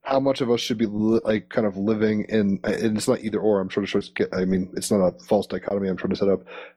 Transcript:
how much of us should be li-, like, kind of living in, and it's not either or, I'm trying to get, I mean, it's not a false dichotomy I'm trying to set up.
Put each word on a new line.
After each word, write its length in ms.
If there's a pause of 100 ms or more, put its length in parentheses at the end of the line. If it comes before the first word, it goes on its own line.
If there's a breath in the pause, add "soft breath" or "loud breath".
how 180
much 220
of 80
us 120
should 180
be 80
li-, 360
like, 260
kind 180
of 100
living 520
in, 340
and 340
it's 100
not 140
either 180
or, 200
I'm 100
trying 160
to 300
get, 180
I 120
mean, 300
it's 140
not 160
a 200
false 200
dichotomy 440
I'm 80
trying 140
to 40
set 140
up. 120 (360 loud breath)